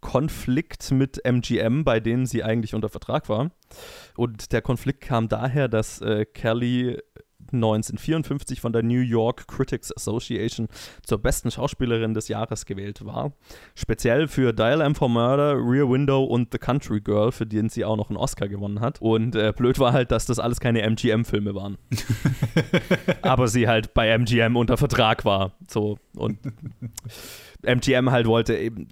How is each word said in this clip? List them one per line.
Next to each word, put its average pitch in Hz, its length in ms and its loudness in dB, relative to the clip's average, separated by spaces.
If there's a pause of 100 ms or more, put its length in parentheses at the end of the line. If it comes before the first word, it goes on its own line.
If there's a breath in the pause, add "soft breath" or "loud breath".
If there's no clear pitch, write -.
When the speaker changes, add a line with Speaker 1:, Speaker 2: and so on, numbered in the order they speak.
Speaker 1:
Konflikt - 880 -2
mit 135 340 0
M 123 160 2
G - 160 0
M, 127 260 2
bei 120 160 2
denen 117 280 0
sie 113 160 -2
eigentlich 110 320 -2
unter 107 140 -4
Vertrag - 380 -6
war. 113 220 0 (680 loud breath)
Und 113 360 -4
der 117 100 0
Konflikt 131 400 -2
kam 113 280 0
daher, 127 380 0
dass, 110 340 -2
äh, 110 240 0
Kelly 120 760 -2 (520)
neunzehnhundertvierundfünfzig 123 1120 -2
von 120 120 -4
der 113 100 2
New 120 180 2
York 117 460 0
Critics - 480 -4
Association 110 720 -4 (360 loud breath)
zur 104 160 -2
besten 120 320 -2
Schauspielerin 117 600 -2
des 110 160 -4
Jahres 107 360 -6
gewählt 101 400 -10
war. 139 280 -6 (420 loud breath)
Speziell 123 520 2
für 127 260 2
Dial 120 280 4
M 143 140 2
for 131 140 0
Murder, 135 480 4
Rear 127 320 2
Window 135 340 4
und 120 300 0
The 117 40 -4
Country 110 440 -2
Girl, 107 300 2
für - 140 -4
den 107 240 0
sie 107 160 -4
auch 110 120 0
noch 101 120 -4
einen 104 80 -6
Oscar - 300 -4
gewonnen 101 320 -6
hat. 120 220 -4
Und, 113 340 2
äh, 107 200 4
blöd 123 220 4
war 127 160 4
halt, 127 180 2
dass 113 140 0
das 113 140 -2
alles 120 220 -2
keine 117 200 2
M 113 140 0
G 120 160 0
M-Filme 107 420 0
waren. 98 240 -10 (140)
Speaker 2:
<laughs> - 1300 -2
Speaker 1:
Aber 123 260 2
sie 110 200 2
halt 110 260 2
bei 113 140 4
M 113 180 4
G 113 140 2
M 113 160 4
unter 120 220 2
Vertrag 120 480 2
war. 98 280 0 (160)
So, 104 300 -2 (160)
und 107 240 -4 (1200 loud breath)
M 123 180 2
G 135 120 4
M 127 180 4
halt 120 140 4
wollte 113 320 4
eben, 104 340 -6